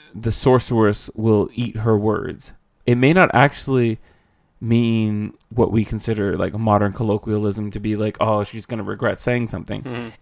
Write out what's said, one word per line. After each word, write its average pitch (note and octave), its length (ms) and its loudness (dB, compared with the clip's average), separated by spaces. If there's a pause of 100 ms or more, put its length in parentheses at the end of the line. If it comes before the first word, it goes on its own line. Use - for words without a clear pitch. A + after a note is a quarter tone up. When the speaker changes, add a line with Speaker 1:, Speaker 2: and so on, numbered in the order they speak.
(140)
Speaker 1:
"The A2 180 -2
sorceress A#2 840 2
will G#2+ 400 2
eat A#2 240 -6
her A2 180 2
words." G2+ 560 -4 (320)
It A#2+ 120 2
may C3 180 4
not F3+ 180 6
actually B2 640 2 (640)
mean A2+ 760 0 (140)
what A2+ 240 0
we G#2+ 120 2
consider, G#2+ 520 -2
like, F#2 180 -2
modern G#2 380 2
colloquialism G#2+ 800 -2
to G#2 100 -10
be, G#2+ 160 -4
like, G#2+ 240 -4
"Oh, G#2 240 0
she's G#2+ 220 -14
gonna A2 160 -8
regret G2+ 380 -4
saying A#2+ 280 -2
something." G#2 340 -10
Speaker 2:
Mm-hmm. A#2+ 260 -10 (140)